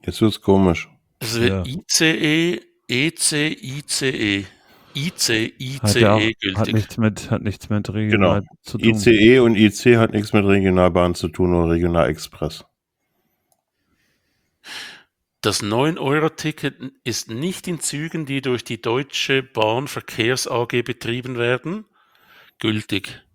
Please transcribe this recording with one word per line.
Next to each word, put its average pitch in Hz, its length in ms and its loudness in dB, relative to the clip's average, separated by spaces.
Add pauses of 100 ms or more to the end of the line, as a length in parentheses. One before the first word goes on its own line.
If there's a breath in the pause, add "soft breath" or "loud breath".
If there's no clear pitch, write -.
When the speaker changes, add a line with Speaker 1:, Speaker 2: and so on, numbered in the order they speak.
Speaker 1:
Jetzt - 200 -4
wird's 107 200 2
komisch. 95 480 2 (300)
Speaker 2:
Also 117 220 -6
Speaker 3:
Ja. 95 240 0
Speaker 2:
I 151 220 -10
C 160 240 2 (420)
E, - 80 -8 (260)
E 135 280 -2
C, 151 340 -2
I 131 360 -12
C - 240 -4
E. 104 360 -2 (500)
I 151 180 -6
C, 113 400 -2 (280)
Speaker 3:
Hat 104 140 2
ja 107 200 4
auch, 107 40 2
Speaker 2:
I 110 200 0
C 104 80 -4
E 95 80 -4
Speaker 3:
hat - 0 - (100)
Speaker 2:
gültig. 107 80 -4
Speaker 3:
nichts 104 240 -2
mit, 110 340 -2
hat 113 120 -2
nichts - 260 -8
mit 104 240 -4
regional 104 480 2
Speaker 1:
Genau. - 100 -16 (100)
Speaker 3:
zu - 160 -12
tun. 107 120 2
Speaker 1:
I 113 60 4
C 107 160 4 (240)
E 131 40 6
und 117 160 6
I 104 160 6
C 120 260 4
hat 113 140 4
nichts 104 220 -2
mit 104 120 4
Regionalbahn 92 680 4
zu - 120 -6
tun 87 260 0
oder 85 200 2
Regionalexpress. 82 920 -2 (2750 loud breath)
Speaker 2:
Das 104 200 0
neun-Euro-Ticket 143 1300 -2 (100)
ist - 260 -6
nicht 147 380 -8
in 175 120 -6
Zügen, 160 460 -6
die 139 160 -6
durch 123 220 -4
die 113 180 -10
Deutsche 135 640 -2
Bahn 113 440 -2
Verkehrs 123 600 -4
A 120 180 -2
G 120 160 -2
betrieben 120 560 -8
werden, 127 480 -4 (760 soft breath)
gültig. 107 600 -4 (140)